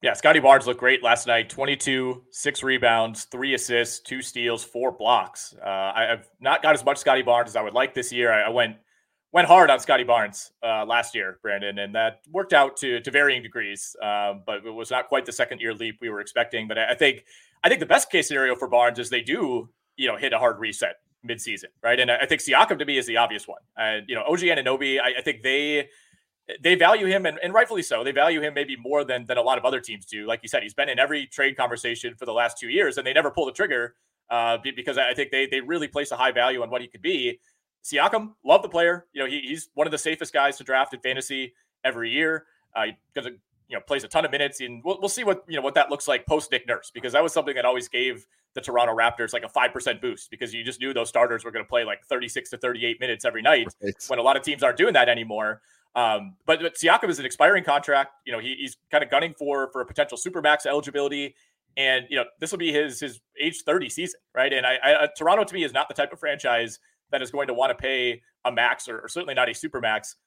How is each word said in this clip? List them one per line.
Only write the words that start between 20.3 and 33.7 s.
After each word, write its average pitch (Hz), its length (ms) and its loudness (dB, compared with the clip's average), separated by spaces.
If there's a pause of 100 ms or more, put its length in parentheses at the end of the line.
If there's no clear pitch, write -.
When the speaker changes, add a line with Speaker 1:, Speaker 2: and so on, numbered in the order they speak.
Speaker 1:
a 113 60 2
hard 117 200 2
reset 107 380 -4 (320)
midseason, 117 380 -8 (160)
right? 120 180 2
And 123 100 2
I, 120 120 2
I 135 40 0
think 147 140 0
Siakam 143 380 6
to 143 80 -4
me 143 100 -2
is 123 100 -2
the 113 120 0
obvious 113 280 0
one. 90 140 -16 (160)
And, 110 320 -4
you 127 60 -6
know, 110 120 -4
O 151 80 0
G 175 120 -2
Anunoby, 135 520 0
I, 127 200 0
I 127 40 -6
think 127 200 -6
they, 143 480 -2 (720)
they 170 140 6
value 185 320 6
him, 190 200 0
and, 156 180 -4
and 175 100 -4
rightfully 226 280 4
so. 131 200 -2
They 131 80 -4
value 151 300 2
him 147 140 -4
maybe 139 200 -4
more 135 300 -2
than, 123 220 -6
than 123 100 -2
a 120 60 2
lot 127 160 2
of 120 60 -8
other 131 140 0
teams 110 280 -12
do. 107 200 -10
Like 113 160 -4
you 117 60 -16
said, 120 160 -2
he's 107 100 -14
been 120 140 -2
in 123 100 -4
every 143 300 0
trade 139 280 -2
conversation 120 600 -4
for 127 100 -14
the 117 60 -6
last 117 260 0
two 123 100 -12
years, 143 300 0
and 127 80 -6
they 131 60 -4
never 147 180 2
pull 156 160 -2
the - 60 -8
trigger, 131 420 -4 (360)